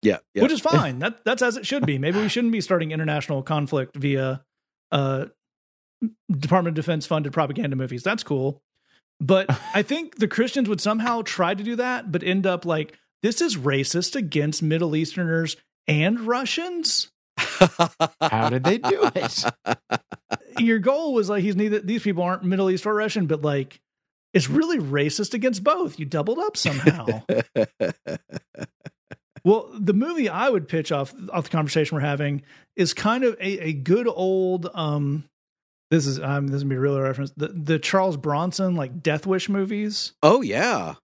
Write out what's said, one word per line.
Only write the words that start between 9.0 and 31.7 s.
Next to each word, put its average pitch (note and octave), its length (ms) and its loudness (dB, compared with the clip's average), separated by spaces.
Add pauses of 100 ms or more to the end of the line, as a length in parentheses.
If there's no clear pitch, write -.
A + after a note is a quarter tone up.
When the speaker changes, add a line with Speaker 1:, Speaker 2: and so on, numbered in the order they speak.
Speaker 2:
But F#3 280 4
Speaker 3:
<laughs> - 280 -2
Speaker 2:
I G#3 80 4
think D#4 320 -4
the G#3+ 120 2
Christians B3 400 0
would G#3 140 0
somehow A3+ 400 0
try F#3 320 0
to G3+ 100 -6
do A#3 120 -4
that, B3 360 -4
but E3+ 120 -2
end F#3+ 240 2
up F3+ 180 -2
like, D#3 320 -2 (240)
"This A3 180 0
is D4+ 160 0
racist C#3 600 0
against D#3 480 0
Middle D#3+ 320 2
Easterners E3 640 -2 (300)
and E3 340 2
Russians." D#4+ 880 -4 (1080)
Speaker 3:
How A2+ 300 2
did B2+ 140 -2
they G3 160 2
do - 360 2
it? - 300 -2 (560)
Speaker 1:
<laughs> - 580 -10
Speaker 2:
Your A3+ 180 4
goal C#4 380 2
was G#3 140 2
like, G3+ 140 0
he's G3+ 120 0
neither, G#3 240 0
these G#3 240 -4
people F3+ 180 0
aren't F3+ 220 -2
Middle F#3+ 260 2
East F#3 160 0
or G#3+ 80 0
Russian, G#3+ 320 0
but D3 160 0
like, C#3+ 400 -2 (520)
it's C#3 160 4
really D#4+ 280 0
racist D3 560 -2
against A3+ 300 -2
both. D#4 340 0
You D#3 80 -8
doubled D#3+ 320 -4
up G#4 200 -4
somehow. C3+ 680 0 (320)
Speaker 1:
<laughs> A2+ 80 2 (1800)
Speaker 2:
Well, G#3 320 4
the G3+ 160 2
movie C4+ 360 2
I F#3+ 180 0
would G3+ 220 0
pitch E3 240 -2
off, C#3 200 -4 (200)
off F3 120 -2
the - 40 -16
conversation D#3 460 2